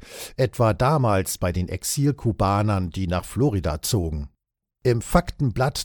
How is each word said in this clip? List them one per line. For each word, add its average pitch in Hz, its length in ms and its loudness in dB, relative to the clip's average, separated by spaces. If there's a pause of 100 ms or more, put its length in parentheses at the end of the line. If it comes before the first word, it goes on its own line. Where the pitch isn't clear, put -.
(380)
etwa 117 360 2
damals 120 640 2
bei 90 140 0
den 87 160 -2
Exilkubanern, 104 1200 0
die 95 160 -4
nach 87 180 0
Florida 98 560 -2
zogen. 78 480 -2 (540)
Im 117 180 2
Faktenblatt 135 840 0